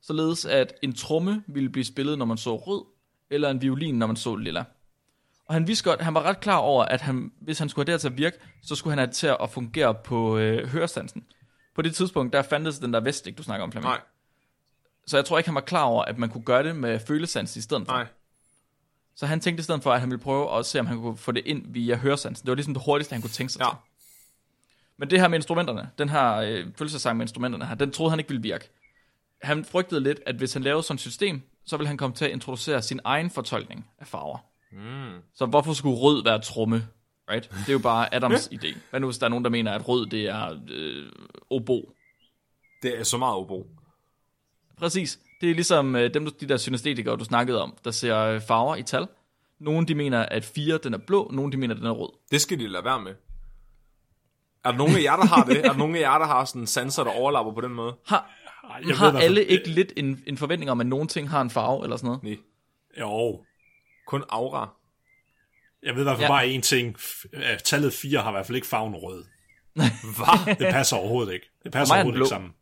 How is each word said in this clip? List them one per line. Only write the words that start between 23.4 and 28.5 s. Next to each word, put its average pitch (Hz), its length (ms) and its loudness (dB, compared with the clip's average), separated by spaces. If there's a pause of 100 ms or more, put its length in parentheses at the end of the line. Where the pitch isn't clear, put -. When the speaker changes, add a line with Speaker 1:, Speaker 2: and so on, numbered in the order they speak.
Speaker 1:
sig - 80 -6
Speaker 2:
Ja. 127 100 2
Speaker 1:
til. - 60 -8 (1200)
Men 139 140 -4
det 185 100 8
her 180 80 10
med 165 100 4
instrumenterne, 165 600 -2
den 147 100 0
her, 139 280 4
øh, 107 300 -2 (120)
følelsessang 147 380 -2
med 117 80 -2
instrumenterne 120 420 -6
her, 120 80 -6
den 135 180 0
troede 160 180 0
han 160 80 0
ikke 156 100 -4
ville 131 140 -4
virke. 101 260 -6 (720)